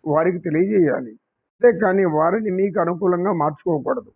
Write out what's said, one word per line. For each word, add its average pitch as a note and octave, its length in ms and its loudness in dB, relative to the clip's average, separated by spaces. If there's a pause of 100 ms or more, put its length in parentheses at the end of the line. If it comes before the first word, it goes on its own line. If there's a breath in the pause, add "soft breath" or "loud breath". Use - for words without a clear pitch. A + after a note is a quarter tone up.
వారికి E3 320 0
తెలియజేయాలి, E3 720 0
అంతేకాని G3 920 0
వారిని F3 460 0
మీకు F#3+ 300 -2
అనుకూలంగా F3+ 520 -2
మార్చుకోకూడదు. D#3+ 840 -4